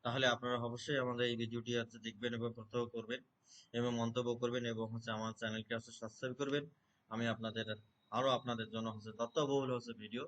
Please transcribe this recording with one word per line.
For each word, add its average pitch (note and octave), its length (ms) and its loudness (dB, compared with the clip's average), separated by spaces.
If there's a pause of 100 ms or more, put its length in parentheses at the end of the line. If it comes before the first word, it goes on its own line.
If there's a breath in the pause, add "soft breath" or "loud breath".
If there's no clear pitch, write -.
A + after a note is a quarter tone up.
তাহলে B2+ 220 2
আপনারা B2 320 4
অবশ্যই A#2+ 400 0
আমাদের B2 280 2
এই A#2+ 100 2
ভিডিওটি A#2 360 -2
হচ্ছে A#2+ 260 0
দেখবেন A2 340 -4
এবং A#2 200 -2
প্রত্যক্ষ A#2 400 -2
করবেন A#2 280 -4 (520 loud breath)
এবং A#2+ 200 4
মন্তব্য A#2 420 2
করবেন A#2+ 300 0
এবং A2+ 260 0
হচ্ছে A#2 200 -4
আমার A2 220 0
চ্যানেলকে A2 420 -4
হচ্ছে A2+ 180 -6
সাবস্ক্রাইব B2 440 -6
করবেন। C#3+ 260 2 (480 soft breath)
আমি A#2 160 0
আপনাদের, A2 380 -2 (460)
আরও B2+ 180 4
আপনাদের A#2 400 2
জন্য A2+ 200 -2
হচ্ছে G#2+ 280 -8
তথ্যবহুল C3+ 540 2
হচ্ছে A#2 220 -4
ভিডিও A2 340 -6